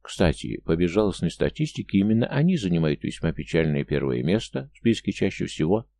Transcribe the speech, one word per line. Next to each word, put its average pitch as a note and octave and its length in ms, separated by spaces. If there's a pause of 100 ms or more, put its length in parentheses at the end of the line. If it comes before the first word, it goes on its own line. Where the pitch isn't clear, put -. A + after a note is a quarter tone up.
Кстати, - 640
по E2 100
безжалостной F2 560
статистике, - 680
именно A2 280
они E3+ 300
занимают E2 480
весьма D#2 280
печальное D2+ 520
первое C2+ 400
место A2 500
в - 40
списке A2 340
чаще - 340
всего F2+ 420 (120)